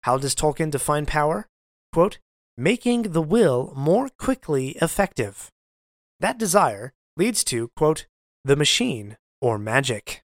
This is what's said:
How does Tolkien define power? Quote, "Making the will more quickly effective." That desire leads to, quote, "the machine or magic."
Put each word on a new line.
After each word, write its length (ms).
How 140
does 180
Tolkien 360
define 340
power? 420
Quote, 260
"Making 460
the 80
will 540
more 340
quickly 640
effective." 680
That 180
desire 560
leads 280
to, 300
quote, 300
"the 100
machine 640
or 160
magic." 720